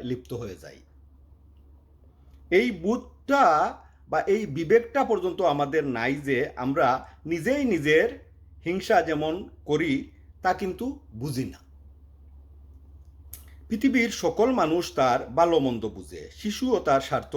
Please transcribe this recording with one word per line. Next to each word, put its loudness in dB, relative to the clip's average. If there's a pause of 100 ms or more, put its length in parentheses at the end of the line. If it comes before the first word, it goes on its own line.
লিপ্ত -8
হয়ে -10
যাই। -20 (1700)
এই 4 (140)
বোধটা 0 (640)
বা 0
এই 2
বিবেকটা 2
পর্যন্ত -2
আমাদের 0
নাই -2
যে -2 (180)
আমরা 0 (380)
নিজেই -2
নিজের 4 (560)
হিংসা 0
যেমন -2 (320)
করি 0 (500)
তা 2
কিন্তু -6 (300)
বুঝি -6
না। -14 (2000)
পৃথিবীর 0
সকল 0
মানুষ 2 (120)
তার 4 (160)
ভালো 4
মন্দ -2
বুঝে, -14 (140)
শিশুও -2
তার 2
স্বার্থ -4